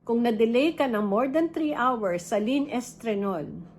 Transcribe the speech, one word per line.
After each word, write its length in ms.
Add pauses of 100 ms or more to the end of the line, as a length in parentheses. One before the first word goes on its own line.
Kung 240
na-delay 480
ka 160
ng 160
more 240
than 240
three 240
hours 560
sa 80
linestrenol 1300 (100)